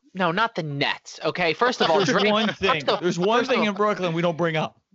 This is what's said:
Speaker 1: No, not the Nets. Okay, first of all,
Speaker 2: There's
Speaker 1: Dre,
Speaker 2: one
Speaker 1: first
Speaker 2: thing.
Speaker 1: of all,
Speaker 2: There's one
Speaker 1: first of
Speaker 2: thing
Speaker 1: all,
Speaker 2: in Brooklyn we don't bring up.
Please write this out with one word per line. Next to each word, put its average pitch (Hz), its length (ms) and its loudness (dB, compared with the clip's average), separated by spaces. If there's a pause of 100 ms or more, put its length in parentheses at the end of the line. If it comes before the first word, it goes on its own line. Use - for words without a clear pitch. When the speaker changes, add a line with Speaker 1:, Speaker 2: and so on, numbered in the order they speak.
(140)
Speaker 1:
No, 185 180 0
not 220 240 0
the 175 80 -4
Nets. 143 600 -4
Okay, 165 300 0
first 247 280 0
of - 80 2
all, 160 80 4
Speaker 2:
There's - 120 2
Speaker 1:
Dre, 196 220 2
Speaker 2:
one 214 160 2
Speaker 1:
first 185 120 -4
Speaker 2:
thing. 180 240 0
Speaker 1:
of 139 60 -2
all, 208 80 2
Speaker 2:
There's 170 220 -2
one 214 200 2
Speaker 1:
first 240 120 -2
of 254 40 2
Speaker 2:
thing 202 80 2
Speaker 1:
all, 214 60 2
Speaker 2:
in 202 60 -4
Brooklyn 190 380 0
we 165 80 -2
don't 170 160 0
bring 165 200 -2
up. - 220 -6 (160)